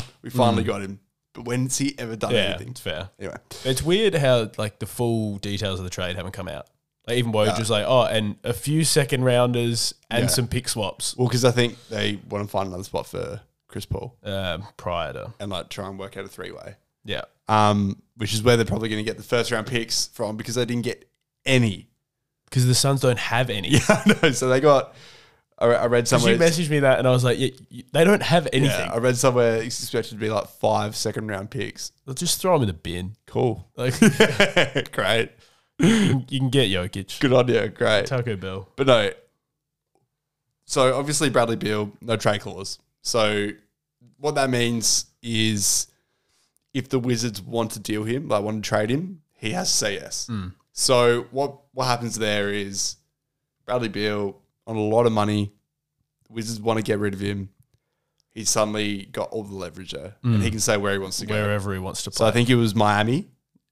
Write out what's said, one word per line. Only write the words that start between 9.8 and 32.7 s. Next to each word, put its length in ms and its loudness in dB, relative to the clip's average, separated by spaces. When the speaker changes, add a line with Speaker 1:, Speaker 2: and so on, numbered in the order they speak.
Speaker 2:
and 140 0
Speaker 1:
Yeah. 40 0
Speaker 2:
some 200 0
pick 200 -4
swaps." 500 -6
Speaker 1:
Well, 100 2
'cause 160 0
I 60 6
think 260 0
they 300 -4
wanna 160 -4
find 220 -4
another 160 -10
spot 220 -8
for 340 -10
Chris 180 -10
Paul. 360 -10
Speaker 2:
Um, 440 -6
prior 340 -4
to. 280 -12
Speaker 1:
And, 100 -10
like, 180 -8
try 200 -10
and 100 -12
work 180 -14
out 80 -12
a 40 -14
three-way. 480 -16
Speaker 2:
Yeah. 180 -8
Speaker 1:
Um, 520 4
which 160 -6
is 100 -2
where 140 6
they're 80 2
probably 240 -2
gonna 140 -4
get 160 -6
the 40 -18
first 280 0
round 160 -2
picks 480 -2
from 240 -6
because 160 -10
they 100 0
didn't 200 -4
get 220 -8
any. 440 2
Speaker 2:
'Cause 160 2
the 80 4
Suns 260 2
don't 180 2
have 300 0
any. 220 -4
Speaker 1:
<laughs> 0 -
Yeah, 180 6
I 340 4
know. 100 4
So 180 -2
they 100 6
got, 340 6
I, 100 2
I 180 4
read 180 4
Speaker 2:
'Cause 60 -2
Speaker 1:
somewhere 240 6
Speaker 2:
you 40 2
messaged 300 2
me 120 2
that 180 6
and 100 2
I 20 6
was 140 4
like, 140 2
"Yeah, 100 0
y-, 120 -18
they 120 4
don't 180 4
have 300 2
anything." 260 2
Speaker 1:
Yeah, 140 -4
I 60 -2
read 180 2
somewhere 460 4
it's 200 -8
expected 280 -4
to 60 -14
be, 120 -4
like, 180 -2
five 340 0
second 340 -4
round 220 -8
picks. 420 -10
Speaker 2:
They'll 100 -12
just 280 -4
throw 120 4
'em 60 4
in 60 2
the 80 -2